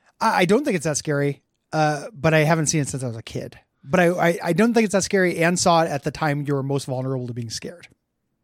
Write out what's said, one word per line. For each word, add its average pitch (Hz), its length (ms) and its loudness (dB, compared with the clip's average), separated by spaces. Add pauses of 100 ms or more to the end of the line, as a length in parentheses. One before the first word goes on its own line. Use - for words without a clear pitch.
(200)
I, 196 220 0
I 180 40 2
don't 220 200 2
think 226 100 0
it's 156 100 -4
that 151 120 -2
scary, 143 460 -2 (300)
uh, 151 400 0
but 156 200 0
I 156 60 6
haven't 156 280 2
seen 156 140 0
it 131 60 -2
since 135 160 -8
I 127 40 -4
was 113 100 -8
a 113 60 -14
kid. - 360 -12 (240)
But 139 160 0
I, 175 100 6
I, 170 360 0
I 170 80 0
don't 220 200 2
think 226 120 4
it's 190 80 -2
that 190 100 2
scary 180 400 2
and 175 160 2
saw 165 240 4
it 160 60 -2
at 147 140 -4
the 147 80 -4
time 147 360 -2
you 143 80 0
were 135 80 -2
most 139 220 -4
vulnerable 131 420 -4
to 120 60 -8
being 117 180 -8
scared. - 360 -12 (560)